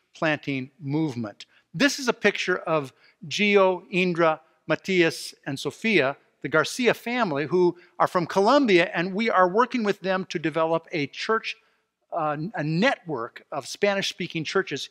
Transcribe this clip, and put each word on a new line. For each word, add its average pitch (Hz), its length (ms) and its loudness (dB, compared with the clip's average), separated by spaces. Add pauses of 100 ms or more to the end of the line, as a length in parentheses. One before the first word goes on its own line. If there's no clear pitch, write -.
(160)
planting 143 640 -4
movement. 135 680 -4 (300)
This 269 240 0
is 262 80 -8
a 233 60 2
picture 185 440 0
of 151 340 -2 (360)
Gio, 190 640 2
Indra, 170 500 2 (240)
Matias, 165 720 0 (100)
and 139 140 -6
Sofia, 147 580 0 (240)
the 147 80 -8
Garcia 147 460 2
family, 202 500 -4
who 175 320 2 (220)
are 160 80 4
from 175 180 0
Colombia, 202 720 4
and 185 180 -4
we 220 160 -2
are 185 180 4
working 233 360 0
with 202 160 -2
them 185 320 -2
to 180 80 -4
develop 160 520 0
a 151 140 -4
church, - 500 -4 (560)
uh, 151 260 -4 (160)
a 175 100 -6
network 160 880 -2
of 139 160 -8
Spanish-speaking 185 800 -4
churches 175 460 -4